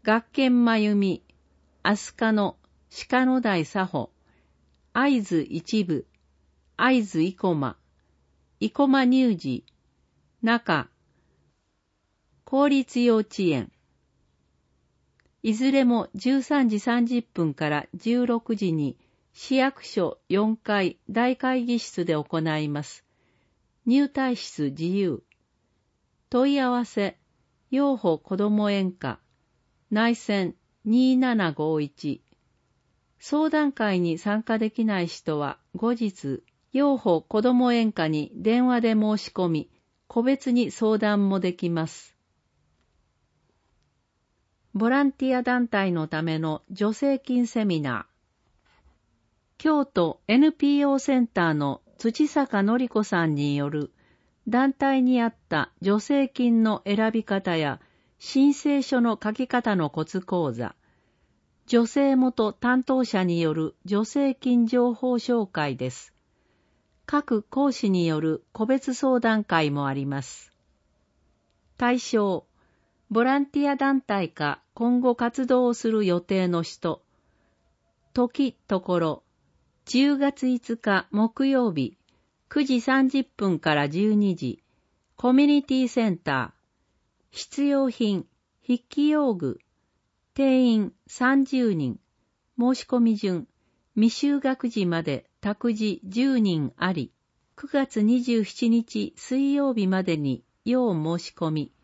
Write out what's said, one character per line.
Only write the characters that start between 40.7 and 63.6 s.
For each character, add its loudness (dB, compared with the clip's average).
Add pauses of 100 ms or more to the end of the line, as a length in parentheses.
談 2
も 0
で -2
き -4
ま -2
す。 -18 (2500)
ボ 0
ラ 2
ン 2
テ -4
ィ 2
ア -2
団 0
体 0
の -2
た -4
め -2
の -4
助 -2
成 -2
金 -2
セ -2
ミ 0
ナ -6
ー。 -20 (1400)
京 2
都 -2
エ 4
ヌ 6
ピ 2
ー 2
オ 2
ー 2
セ 0
ン 2
タ 0
ー 2
の -2 (160)
土 0
坂 0
典 0
子 -2
さ 0
ん 0
に -2
よ -2
る -6 (560)
団 2
体 0
に 2
合 0
っ -6 (140)
た -2 (100)
助 2
成 0
金 2
の 0
選 0
び -2
方 -2
や -2 (380)
申 2
請 0
書 0
の 0
書 -4
き -4
方 0
の 0
コ -4
ツ -6
講 -2
座。 -8 (920)
助 4
成 2
元 2
担 0
当 0
者 0
に 0
よ 0
る -4 (100)